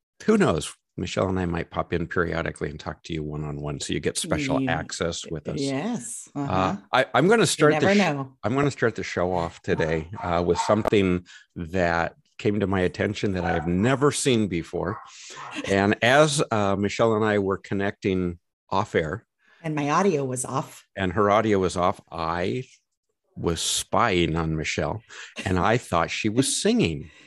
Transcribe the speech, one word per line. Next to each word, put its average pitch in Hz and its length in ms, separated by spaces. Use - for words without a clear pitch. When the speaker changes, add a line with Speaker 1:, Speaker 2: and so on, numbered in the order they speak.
Speaker 1:
who 220 140
knows, 104 340
Michelle 95 320
and 92 120
I 90 60
might 85 240
pop - 220
in 82 140
periodically 82 640
and 76 80
talk 82 260
to - 100
you 78 100
one-on-one, 73 560
so - 120
you 85 60
get 73 200
special 143 420
Speaker 2:
You 135 80
Speaker 1:
access 82 580
with 78 220
us. 151 100
Speaker 2:
Yes. 143 800
Speaker 1:
Uh, 143 40
Speaker 2:
Uh-huh. 143 360
Speaker 1:
I, 131 220
I'm 135 140
gonna 220 140
Speaker 2:
You 170 40
Speaker 1:
start 247 280
the 151 60
Speaker 2:
never 202 140
Speaker 1:
sh-, 208 40
Speaker 2:
know. 143 460
Speaker 1:
I'm 107 100
gonna 143 160
start 120 240
the 95 80
show 90 300
off 85 300
today, 82 480
uh, 87 240
with 87 120
something 98 640
that 85 580
came 104 220
to 101 60
my 92 140
attention 98 520
that 90 120
I 87 80
have 85 140
never 123 460
seen 113 360
before. 82 520
And 98 340
as, 143 480
uh, 101 260
Michelle 107 380
and 107 100
I 107 140
were 95 200
connecting 95 800
off 98 260
air, 87 300
Speaker 2:
And 156 120
my 147 160
audio 165 340
was 127 220
off. - 400
Speaker 1:
and 95 160
her 104 180
audio 107 280
was 90 180
off, 92 240
I 87 540
was 85 240
spying 92 760
on 80 220
Michelle, 78 460
and 92 140
I 101 200
thought 82 320
she - 180
was 123 320
singing. 120 500